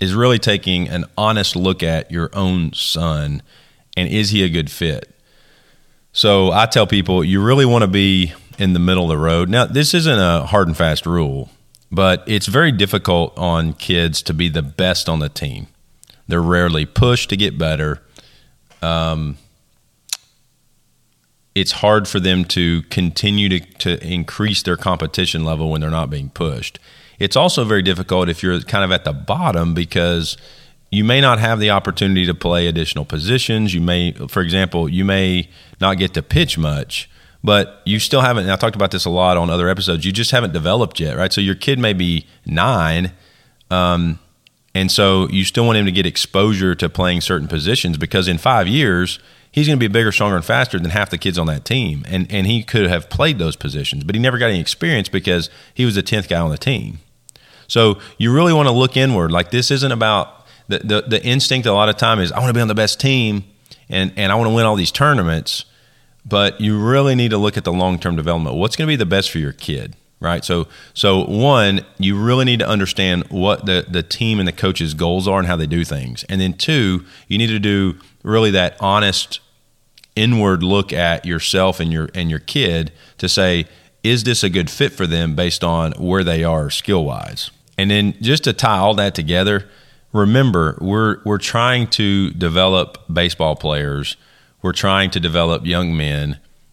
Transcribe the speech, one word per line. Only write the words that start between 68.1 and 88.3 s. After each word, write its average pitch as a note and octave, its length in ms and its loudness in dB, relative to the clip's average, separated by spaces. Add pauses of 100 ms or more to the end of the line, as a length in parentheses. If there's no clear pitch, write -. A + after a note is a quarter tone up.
development. D#2+ 400 -2
What's G2 200 -2
gonna D#3 120 -2
be D#3 80 2
the A#2 100 0
best G2 240 0
for - 80 -6
your C#2+ 140 -2
kid, C2+ 440 -10 (240)
right? E2+ 240 -4
So, F2 240 -4 (280)
so F#2+ 280 2
one, G#2+ 640 2 (140)
you F#2+ 200 0
really B2+ 260 2
need B2 140 2
to - 80 -2
understand F#2+ 640 0
what G2 380 0
the, F2+ 200 0
the F2 140 -2
team A2 380 -2
and F#2 80 0
the E2+ 40 -2
coach's E2+ 440 -2
goals F2 320 -2
are G2 100 2
and F#2 100 0
how F2 80 -2
they D#2+ 120 -2
do E2 160 0
things. C2 400 -8
And F#2+ 180 -4
then F#2 120 0
two, G2 520 0 (220)
you G2+ 100 -2
need A#2 100 2
to A2 120 -2
do G2 400 0 (240)
really A2 280 2
that F2+ 280 0
honest G2+ 600 0 (760)
inward G#2 480 2
look F#2+ 280 0
at E2+ 340 -2
yourself F2+ 540 0
and E2 140 -2
your, D#2+ 220 -4
and E2+ 140 -4
your D#2 100 -4
kid E2+ 520 -2 (280)
to F#2 100 -2
say, F2+ 380 0 (360)
"Is A#2 200 2
this A#2 200 0
a G2+ 60 2
good F#2 220 0
fit - 220 -2
for F#2+ 120 -4
them E2 300 -2
based F2 280 -2
on E2 300 0
where F#2 300 -2
they E2 200 0
are D#2+ 280 0
skill-wise?" - 800 -4 (260)
And G2 140 0
then G2+ 280 2
just C#3 260 0